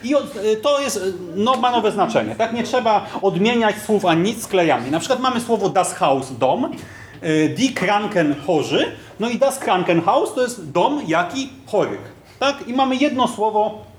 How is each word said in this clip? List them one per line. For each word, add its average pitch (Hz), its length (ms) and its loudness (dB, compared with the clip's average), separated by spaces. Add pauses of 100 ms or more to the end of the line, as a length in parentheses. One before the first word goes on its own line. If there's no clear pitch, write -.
i 269 100 0
od-, 254 220 0
e, 214 200 2
to 277 240 0
jest, 254 160 -2
e, 190 40 -4 (360)
no, 240 200 2
ma 247 140 2
nowe 214 220 2
znaczenie. 160 420 0
Tak? 226 180 0
Nie 233 100 -2
trzeba 226 440 2 (160)
odmieniać 208 540 2 (100)
słów 202 180 2
ani 165 180 4
nic, 220 200 -2
sklejamy. 147 480 2
Na 160 80 0
przykład 247 220 -2
mamy 247 200 0
słowo 208 280 0
das 185 260 0
Haus, 139 320 0 (120)
dom, 147 260 2 (560)
e, 156 280 2
die 240 240 0
Kranken, 190 640 0 (120)
chorzy, 165 460 0 (280)
no 226 80 -2
i 226 100 -2
das 269 200 0
Krankenhaus 180 760 2
to 254 80 0
jest 208 280 -6
dom, 262 360 2
jak 170 300 0
i 269 140 -6 (160)
chorych. 131 460 -2 (260)
Tak? 277 300 -2
I 240 40 -6
mamy 262 240 0
jedno 254 320 2
słowo 214 560 -2 (140)